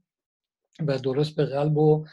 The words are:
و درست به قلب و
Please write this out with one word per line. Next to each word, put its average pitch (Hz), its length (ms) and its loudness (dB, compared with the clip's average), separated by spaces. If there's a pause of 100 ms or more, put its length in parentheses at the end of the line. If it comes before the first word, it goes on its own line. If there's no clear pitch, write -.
(880)
و 135 120 -2
درست 135 380 -2
به 151 80 4
قلب 147 340 -2
و 151 340 2